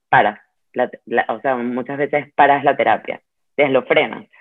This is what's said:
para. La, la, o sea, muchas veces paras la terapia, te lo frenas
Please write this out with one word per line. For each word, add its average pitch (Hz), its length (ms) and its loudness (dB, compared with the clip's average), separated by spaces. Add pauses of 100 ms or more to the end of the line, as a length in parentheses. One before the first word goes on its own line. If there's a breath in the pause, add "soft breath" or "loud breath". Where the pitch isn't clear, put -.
para. 107 340 2 (300)
La, 123 180 -2 (140)
la, 120 240 -2
o 113 120 -6
sea, 135 160 -2
muchas 123 420 -6
veces 143 360 -4
paras 139 300 2
la 139 120 2
terapia, 113 460 -2 (320)
te 143 140 2
lo 131 160 2
frenas 110 420 -2 (140 soft breath)